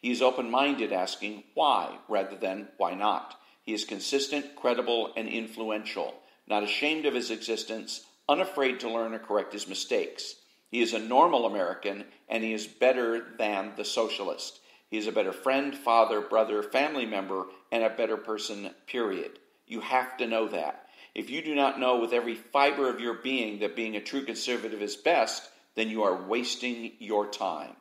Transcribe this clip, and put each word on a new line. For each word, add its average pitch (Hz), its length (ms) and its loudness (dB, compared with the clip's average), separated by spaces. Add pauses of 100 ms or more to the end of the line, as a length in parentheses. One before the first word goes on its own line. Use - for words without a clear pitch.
He 123 100 0
is 120 100 2
open-minded, 127 680 2
asking 98 520 -4 (100)
why 127 440 2 (120)
rather 98 260 0
than 95 400 -4
why 90 180 0
not. 98 460 -2 (240)
He 110 100 -4
is 104 120 -2
consistent, 139 720 -2
credible, 120 580 0
and 110 140 -6
influential, 110 840 -6 (320)
not 104 180 0
ashamed 147 420 0
of 135 80 2
his 117 180 -2
existence, 110 720 -6 (220)
unafraid 143 540 2
to 117 80 -4
learn 113 240 -2
or 110 60 -6
correct 101 340 0
his 101 140 -8
mistakes. - 680 -4 (340)
He 120 120 0
is 110 120 2
a 110 60 0
normal 123 460 6
American, 98 580 -2 (240)
and 113 160 -2
he 110 80 -2
is 107 160 -4
better 120 580 2 (120)
than 104 400 0
the 104 80 -4
socialist. - 760 -2 (300)
He 110 80 -4
is 107 100 -2
a 107 60 -2
better 98 180 2
friend, 139 420 0
father, 113 460 4
brother, 107 440 2
family 139 420 0
member, 95 400 -4 (260)
and 117 120 2
a 110 60 4
better 110 280 0
person, 104 540 -6 (160)
period. 101 520 -4 (280)
You 113 120 -6
have 127 380 -2
to 123 100 -2
know 113 220 0
that. 80 400 -4 (260)
If 107 140 -6
you 147 120 -6
do 151 140 -2
not 139 240 4
know 127 200 4
with 117 120 0
every 120 240 0
fiber 139 540 2
of 113 100 -4
your 117 140 -2
being 113 460 -2
that 104 160 0
being 110 200 -4
a 101 60 -4
true 139 240 -4
conservative 110 560 -4
is 101 160 -4
best, 156 520 2 (260)
then 110 140 0
you 110 140 0
are 92 240 2
wasting 120 720 -2
your 104 280 0
time. 80 540 -6